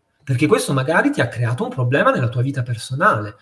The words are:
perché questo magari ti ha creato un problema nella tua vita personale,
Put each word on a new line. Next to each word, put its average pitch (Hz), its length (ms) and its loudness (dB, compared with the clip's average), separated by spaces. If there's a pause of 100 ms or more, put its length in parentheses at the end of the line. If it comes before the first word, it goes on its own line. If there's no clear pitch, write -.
(220)
perché 135 260 0
questo 247 240 2
magari 165 400 2
ti - 80 -2
ha - 80 0
creato 117 340 -2
un 254 80 -4
problema 139 400 2
nella 151 180 2
tua 120 140 -2
vita 135 220 -2
personale, 123 760 -2